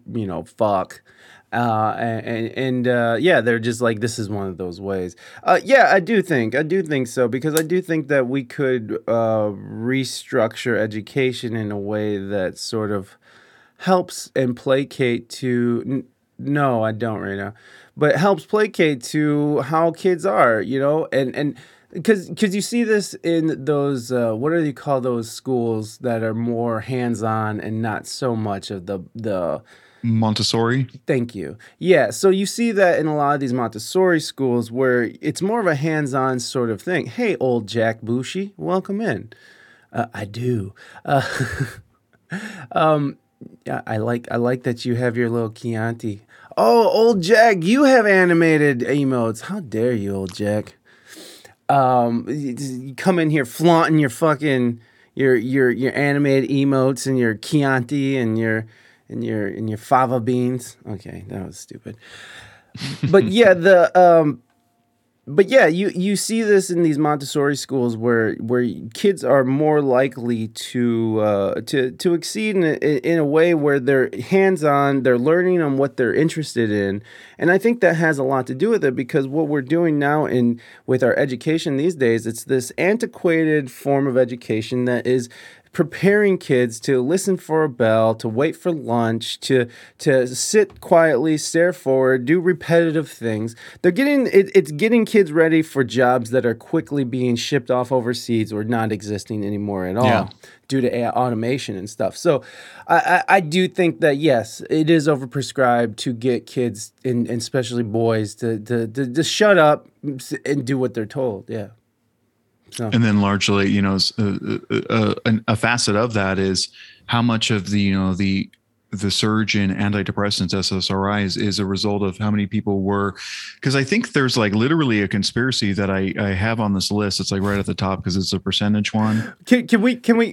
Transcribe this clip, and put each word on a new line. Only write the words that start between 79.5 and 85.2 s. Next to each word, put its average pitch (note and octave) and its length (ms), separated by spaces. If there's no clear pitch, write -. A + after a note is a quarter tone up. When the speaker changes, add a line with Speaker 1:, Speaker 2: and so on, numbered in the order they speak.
Speaker 1:
doing D#3 380
now C#3+ 260
in, A#2+ 340
with B2+ 160
our A#2+ 140
education D3 600
these E3 180
days, A#2 320
it's A2 180
this B2+ 260
antiquated D#3+ 1000
form C#3 360
of B2 100
education B2 680
that B2 220
is B2 220